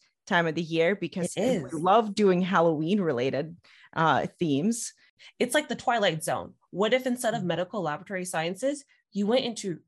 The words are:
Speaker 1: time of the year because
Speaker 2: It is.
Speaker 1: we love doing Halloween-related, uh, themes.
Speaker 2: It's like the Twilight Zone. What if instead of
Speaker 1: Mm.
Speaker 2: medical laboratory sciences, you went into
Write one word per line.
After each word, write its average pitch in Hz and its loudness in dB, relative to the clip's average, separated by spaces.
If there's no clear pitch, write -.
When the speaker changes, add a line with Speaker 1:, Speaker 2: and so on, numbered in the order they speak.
Speaker 1:
time 175 2
of 160 -2
the 165 -2
year 165 2
because 175 -6
Speaker 2:
It 170 -2
is. 220 0
Speaker 1:
we 147 -8
love 202 4
doing 190 4
Halloween-related, 160 0
uh, 143 2
themes. 170 -2
Speaker 2:
It's 254 -2
like 302 0
the 240 -4
Twilight 202 0
Zone. 107 -4
What 208 0
if 254 0
instead 247 0
of 226 -2
Speaker 1:
Mm. 180 -2
Speaker 2:
medical 180 -2
laboratory 175 -6
sciences, 185 -4
you 196 -2
went 247 2
into 208 -6